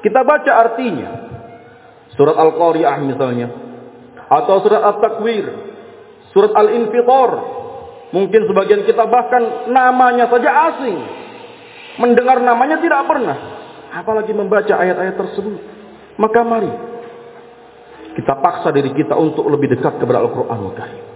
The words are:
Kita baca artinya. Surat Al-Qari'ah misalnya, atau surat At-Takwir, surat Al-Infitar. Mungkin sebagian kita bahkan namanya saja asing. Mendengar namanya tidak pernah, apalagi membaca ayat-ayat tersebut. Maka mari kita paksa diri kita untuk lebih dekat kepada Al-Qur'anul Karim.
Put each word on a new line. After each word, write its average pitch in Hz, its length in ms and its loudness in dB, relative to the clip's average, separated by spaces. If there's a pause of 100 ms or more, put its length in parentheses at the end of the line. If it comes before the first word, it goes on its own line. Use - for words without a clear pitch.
Kita 214 240 2
baca 294 320 2
artinya. 226 520 0 (1080)
Surat 147 160 4
Al-Qari'ah 156 720 2
misalnya, 123 420 -4 (760)
atau 185 400 2
surat 208 160 4
At-Takwir, 208 640 0 (880)
surat 208 200 4
Al-Infitar. 233 800 2 (800)
Mungkin 196 400 2
sebagian 196 380 2
kita 220 180 2
bahkan 233 640 0
namanya 254 600 4
saja 247 180 2 (240)
asing. 233 240 -6 (1040)
Mendengar 247 400 4
namanya 254 400 2
tidak 302 240 0
pernah, 208 320 -2 (560)
apalagi 214 400 -4
membaca 208 360 0
ayat-ayat 185 480 0
tersebut. 190 420 -8 (580)
Maka 220 240 2
mari 226 300 -2 (1500)
kita - 240 -2
paksa 175 320 0
diri 139 240 0
kita - 160 -2
untuk 151 400 0
lebih 131 240 0
dekat - 240 -2
kepada 120 240 0
Al-Qur'anul 110 480 -6
Karim. - 300 -16 (120)